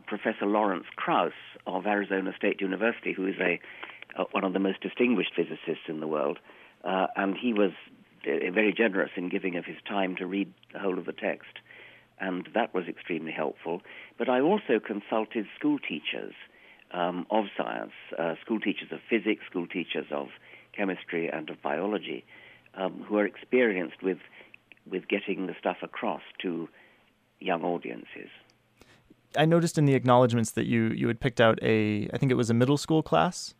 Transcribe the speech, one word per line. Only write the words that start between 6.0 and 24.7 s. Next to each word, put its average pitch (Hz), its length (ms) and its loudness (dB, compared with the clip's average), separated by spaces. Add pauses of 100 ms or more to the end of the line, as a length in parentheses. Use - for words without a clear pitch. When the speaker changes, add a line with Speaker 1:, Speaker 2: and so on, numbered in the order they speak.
Speaker 1:
world, 76 300 0 (460)
uh, 95 320 0
and 98 200 0
he 120 180 0
was, 101 180 4 (560)
uh, 78 240 0
very 104 220 4
generous 98 420 2
in 90 140 -4
giving 90 260 -2
of 85 100 -6
his 80 120 -12 (100)
time 95 280 -2
to 92 100 -6
read 92 260 -2 (220)
the - 60 -10
whole 92 180 -2
of 87 80 -6
the - 80 -6
text, - 360 -4 (680)
and 90 340 -4
that 113 200 0
was 87 140 -2
extremely 80 440 -6
helpful. 82 500 -4 (360)
But 117 120 -4
I 127 120 4
also 160 380 2
consulted 107 680 -4 (120)
school 147 220 0
teachers, 57 540 -6 (580)
um, 87 380 -2
of 110 160 2 (120)
science, 57 340 -6 (260)
uh, 82 240 0
school 110 180 -2
teachers - 320 -4
of - 80 -10 (100)
physics, 107 400 0
school 85 180 -4
teachers 85 440 -4
of 71 160 -4 (460)
chemistry 90 560 -2
and 78 200 -6
of - 120 -12
biology, 80 600 -4 (520)
um, 92 320 -4
who 104 100 0
are 104 80 4
experienced 107 800 0
with, 92 160 0 (720)